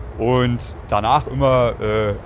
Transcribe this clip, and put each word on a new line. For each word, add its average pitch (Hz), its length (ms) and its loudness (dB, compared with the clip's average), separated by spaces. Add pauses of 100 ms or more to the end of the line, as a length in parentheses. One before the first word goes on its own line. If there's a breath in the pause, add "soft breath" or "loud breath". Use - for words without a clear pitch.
(180)
und 120 580 0 (140)
danach 113 380 2
immer, 131 520 2
äh, 107 340 0 (120)